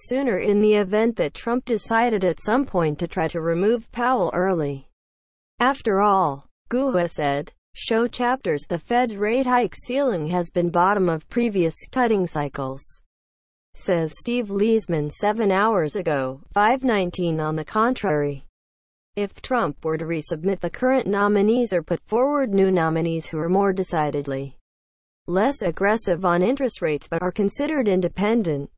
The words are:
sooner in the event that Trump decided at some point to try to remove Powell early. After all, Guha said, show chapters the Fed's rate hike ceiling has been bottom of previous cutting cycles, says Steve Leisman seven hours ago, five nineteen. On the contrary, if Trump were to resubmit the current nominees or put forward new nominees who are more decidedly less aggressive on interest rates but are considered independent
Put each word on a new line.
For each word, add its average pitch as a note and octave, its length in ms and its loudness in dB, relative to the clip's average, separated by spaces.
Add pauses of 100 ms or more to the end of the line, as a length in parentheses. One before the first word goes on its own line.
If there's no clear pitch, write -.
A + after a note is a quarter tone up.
sooner C4 280 0
in G#3 240 2
the G#3+ 140 6
event G#3 420 2
that E3 160 -2
Trump A#3+ 320 -4
decided A3+ 580 0
at F3 220 0
some C4 220 2
point D#3+ 320 0
to E3+ 100 -4
try E3 180 -2
to D#3+ 140 -4
remove F#3 500 0
Powell A#3+ 440 0
early. D#3 520 -2 (720)
After A#3 420 2
all, F#3+ 460 2 (240)
Guha A#3 400 0
said, C#3+ 420 -2 (220)
show A3+ 320 0
chapters A#3+ 640 -2
the E3+ 100 -2
Fed's A#3+ 380 0
rate A3+ 300 0
hike B3 280 0
ceiling A#3+ 540 -2
has F3 220 -2
been F3 200 0
bottom F#3 380 2
of D#3+ 200 -4
previous G3 460 0 (160)
cutting A3 360 2
cycles, C#3 560 -6 (920)
says E3 460 -2
Steve A#3+ 300 -2
Leisman G3 600 2
seven G#3 400 0
hours F#3+ 460 2
ago, C#3 440 -2 (120)
five A#3+ 320 2
nineteen. F3+ 560 0
On D#3 160 -2
the D#3 80 -4
contrary, D3+ 840 0 (720)
if G3+ 260 -6
Trump G#3+ 420 -2
were D#3+ 140 -2
to D#3+ 60 -6
resubmit E3 560 -4
the E3+ 100 -4
current B3+ 380 0
nominees G#3 640 2
or F3 100 0
put E3 240 -2
forward C4 480 0
new F#3+ 160 4
nominees E3 560 0
who D#3+ 120 -6
are D#3+ 100 -2
more G3 240 2
decidedly C#3+ 840 -4 (720)
less G#3 340 0
aggressive G3 640 0
on F3 180 2
interest B3 380 0
rates D#3 280 -2
but E3+ 120 -4
are F3+ 120 -2
considered C4 560 0
independent F#3 880 0